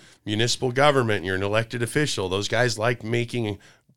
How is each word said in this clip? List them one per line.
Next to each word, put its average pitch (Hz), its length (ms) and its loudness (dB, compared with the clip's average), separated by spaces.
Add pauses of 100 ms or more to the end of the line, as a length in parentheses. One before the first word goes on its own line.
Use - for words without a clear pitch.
(260)
municipal 113 440 0
government. 120 540 4
You're 95 120 0
an 95 60 -2
elected 113 400 -2
official. 110 460 -2
Those 98 200 -2
guys 113 300 0
like 117 240 -2
making 113 560 -4 (380)